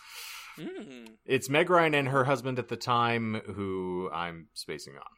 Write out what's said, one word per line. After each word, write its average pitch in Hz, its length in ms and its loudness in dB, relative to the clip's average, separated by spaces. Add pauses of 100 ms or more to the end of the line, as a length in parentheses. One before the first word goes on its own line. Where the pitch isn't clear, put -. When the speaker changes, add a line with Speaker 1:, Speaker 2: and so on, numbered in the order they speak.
(560)
Speaker 1:
Mm. 156 520 -12 (180)
Speaker 2:
It's 127 220 2
Meg 156 200 4
Ryan 165 260 6
and 139 160 2
her 135 120 6
husband 127 380 2
at 117 80 -8
the 117 80 -4
time, 117 640 2 (160)
who 92 580 -2
I'm 85 400 -6
spacing 71 400 -10
on. 67 80 -16 (160)